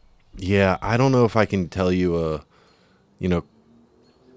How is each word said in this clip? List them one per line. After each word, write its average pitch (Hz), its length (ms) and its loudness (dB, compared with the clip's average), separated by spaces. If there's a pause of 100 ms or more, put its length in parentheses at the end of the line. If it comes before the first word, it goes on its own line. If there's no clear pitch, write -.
(380)
Yeah, 95 440 2
I 104 160 -2
don't 135 140 2
know 123 140 4
if 110 100 -2
I 107 100 2
can 95 220 -2
tell 92 240 -2
you, 90 240 0
uh, 80 240 -2 (800)
you 92 80 -4
know, 87 160 0 (920)